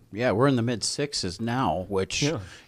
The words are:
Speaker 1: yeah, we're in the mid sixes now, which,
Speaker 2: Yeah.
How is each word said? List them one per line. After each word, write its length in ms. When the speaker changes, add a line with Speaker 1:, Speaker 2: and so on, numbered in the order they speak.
Speaker 1:
yeah, 200
we're 160
in 80
the 60
mid 220
sixes 560
now, 480
which, 340
Speaker 2:
Yeah. 160